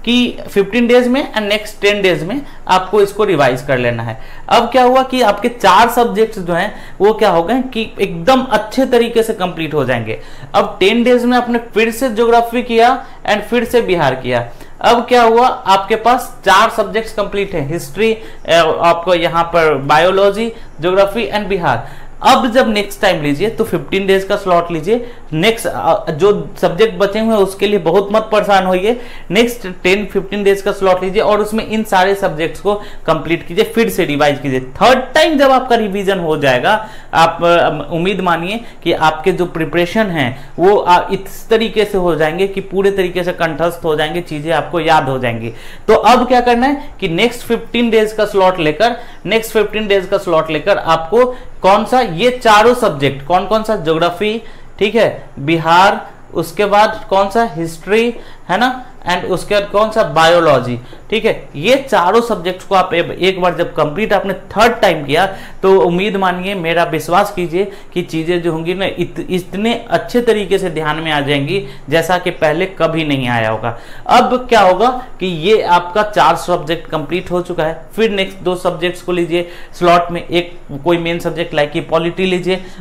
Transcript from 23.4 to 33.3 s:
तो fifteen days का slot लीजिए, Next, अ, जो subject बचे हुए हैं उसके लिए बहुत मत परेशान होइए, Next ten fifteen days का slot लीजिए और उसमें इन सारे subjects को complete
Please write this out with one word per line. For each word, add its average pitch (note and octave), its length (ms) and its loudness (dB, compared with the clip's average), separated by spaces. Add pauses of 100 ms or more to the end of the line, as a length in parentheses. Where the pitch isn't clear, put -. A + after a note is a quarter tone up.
तो A3 140 -2
fifteen F#3 420 -2
days F#3+ 180 2
का G3+ 120 -2
slot E3+ 360 0
लीजिए, F#3 340 -2 (260)
Next, G3+ 340 0
अ, D3+ 440 0
जो E3+ 400 0 (100)
subject F3+ 380 2
बचे G3+ 220 0
हुए A3 140 0
हैं G3+ 80 4
उसके F#3+ 240 -2
लिए G#3 140 2
बहुत F3+ 320 2
मत G#3+ 200 0
परेशान G3+ 340 2
होइए, F#3 300 0 (340)
Next A#3 360 0 (160)
ten G3+ 240 2
fifteen G3+ 380 -4
days G3 180 2
का G3+ 100 -2
slot F#3 300 0
लीजिए F#3 200 0
और G3+ 180 2
उसमें G#3+ 260 -4
इन A3 180 -2
सारे G3 300 2
subjects E3 460 -4
को G3+ 140 0 (320)
complete D#3+ 400 -2